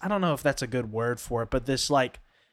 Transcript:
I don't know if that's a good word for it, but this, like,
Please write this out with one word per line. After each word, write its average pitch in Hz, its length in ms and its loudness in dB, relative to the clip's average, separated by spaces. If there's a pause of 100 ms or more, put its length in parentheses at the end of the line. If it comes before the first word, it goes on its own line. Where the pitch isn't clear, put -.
I 185 60 -4
don't 202 120 0
know 170 140 2
if - 80 -6
that's - 180 2
a 185 60 -2
good 117 260 -2
word 117 260 0
for 117 240 -4
it, 110 80 -6
but 123 140 0
this, 131 240 0
like, 135 320 2 (320)